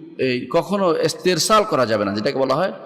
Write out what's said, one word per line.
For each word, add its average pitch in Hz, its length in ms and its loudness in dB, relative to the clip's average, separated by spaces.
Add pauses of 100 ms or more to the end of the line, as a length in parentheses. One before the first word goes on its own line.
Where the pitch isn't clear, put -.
(180)
এই 127 320 -2
কখনো 170 460 0
ইস্তেরসাল 180 680 2
করা 131 220 2
যাবে 107 180 0
না, 101 100 0
যেটাকে 135 240 -2
বলা 131 160 0
হয় 175 180 0 (140)